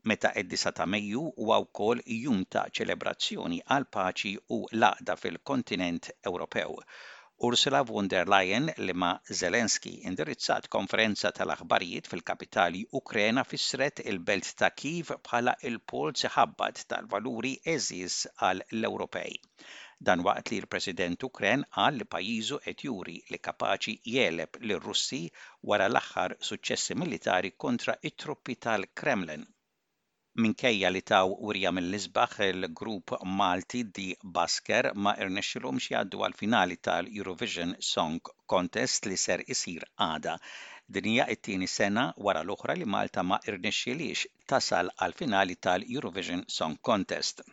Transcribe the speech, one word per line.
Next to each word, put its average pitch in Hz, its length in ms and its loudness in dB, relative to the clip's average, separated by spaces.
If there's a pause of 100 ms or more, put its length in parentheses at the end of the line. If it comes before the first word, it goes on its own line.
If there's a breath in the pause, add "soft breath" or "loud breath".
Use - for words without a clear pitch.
meta 110 220 4 (100)
id-disa - 320 0
ta' - 160 0
Mejju 104 360 0 (100)
huwa 110 320 4
wkoll 117 400 0
jum 113 400 0
ta' 101 240 0
ċelebrazzjoni 90 960 -2
għal 135 260 2
paċi 98 440 -2 (200)
u 104 140 -2
l-għaqda 110 500 2
fil-kontinent 90 920 -2 (100)
Ewropew. 87 560 -4 (720 loud breath)
Ursula 139 320 6
von 107 260 2
der 90 220 2
Leyen, 98 480 6
li 95 160 -2
ma' 90 320 2
Zelensky 101 800 0
indirizzat - 640 -2
konferenza 101 640 0
tal-aħbarijiet 90 760 0
fil-kapitali 90 840 0
Ukrena, 117 500 2
fissret - 640 -2
il-belt 95 500 -2
ta' 95 160 4
Kiev 156 460 -6
bħala 120 480 0
il-pol 131 480 -4 (100)
seħabbat 107 680 0
tal-valuri 127 720 -4
eżis 92 640 -2 (100)
għal 92 320 0
l-Ewropej. 101 720 -4 (600 loud breath)
Dan 87 240 4
waqt - 240 2
li - 80 -2
l-President 92 680 -2
Ukren 120 360 2 (120)
qal 120 240 4
li 101 100 -6
pajjiżu 110 540 -4
qed - 240 -8
juri 87 320 -6 (100)
li - 80 -6
kapaċi - 640 -2 (100)
jeleb 85 560 0
lir-Russi 104 640 -2 (420 loud breath)
wara 104 160 6
l-aħħar - 560 0
suċċessi - 560 -2
militari 98 560 0
kontra 127 400 -2 (160)
it-truppi - 460 -8 (100)
tal-Kremlin. 95 800 0 (1000)
Minkejja 107 480 4
li 92 160 0
taw 95 300 6 (100)
wirja 98 300 0
mill-isbaħ, 95 580 0 (140)
il-grupp 92 680 -4 (160)
Malti 95 540 0 (100)
Di 98 140 -6 (160)
Basker 98 720 2
ma 101 260 2
irnexxilhomx 113 720 -4
jgħaddu 101 340 -2
għall-finali 101 560 2
tal-Eurovision 92 960 -2 (160)
Song 82 400 -2 (140)
Contest 104 580 0
li 95 220 -2
ser 90 180 0
isir 92 400 -4 (140)
għada. 80 380 -2 (500 loud breath)
Din 101 260 0
hija 127 160 4
t-tieni 95 400 -2
sena 107 480 2
wara 98 240 0
l-oħra 95 320 -4
li 165 160 -4
Malta 101 320 0
ma 90 240 2
irnexxilix 107 800 -4 (240)
tasal 95 480 2
għall-finali 95 640 2
tal-Eurovision 92 840 -2
Song 80 340 -4
Contest. 95 720 0